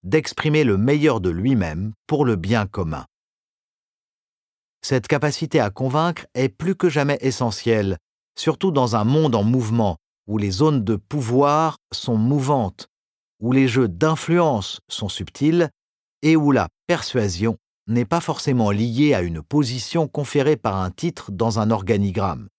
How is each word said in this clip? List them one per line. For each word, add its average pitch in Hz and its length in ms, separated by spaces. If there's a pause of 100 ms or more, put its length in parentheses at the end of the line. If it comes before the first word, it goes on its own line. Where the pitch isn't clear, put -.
d'exprimer 151 600
le 107 140
meilleur 139 440
de 90 100
lui-même 95 600 (120)
pour 147 180
le 120 120
bien 101 320
commun. 80 400 (1800)
Cette 131 220
capacité 151 540
à 107 100
convaincre 147 640
est 131 160
plus 180 240
que 180 160
jamais 143 320
essentielle, 110 800 (360)
surtout 160 360
dans 127 240
un 107 80
monde 139 320
en 104 80
mouvement, 113 540 (280)
où 107 140
les 101 100
zones 131 340
de 107 120
pouvoir 143 840 (160)
sont - 240
mouvantes, 127 680 (520)
où 117 120
les 135 160
jeux 120 200
d'influence 156 1000
sont - 200
subtils 156 600 (540)
et 160 120
où 147 160
la 107 160 (200)
persuasion 104 680 (280)
n'est 117 200
pas 170 160
forcément 127 500
liée 117 420
à 98 80
une 82 220
position 139 640
conférée 147 500
par 101 200
un 92 120
titre - 420
dans 113 280
un 107 100
organigramme. 101 880